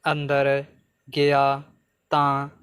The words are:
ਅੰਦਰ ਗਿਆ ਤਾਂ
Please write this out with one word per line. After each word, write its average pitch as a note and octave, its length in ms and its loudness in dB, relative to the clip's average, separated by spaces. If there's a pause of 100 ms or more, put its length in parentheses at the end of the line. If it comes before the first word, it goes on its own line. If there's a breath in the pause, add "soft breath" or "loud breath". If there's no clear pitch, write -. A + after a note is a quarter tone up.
(120)
ਅੰਦਰ C#3 520 -2 (520)
ਗਿਆ C#3 460 2 (480)
ਤਾਂ C#3+ 380 0 (140)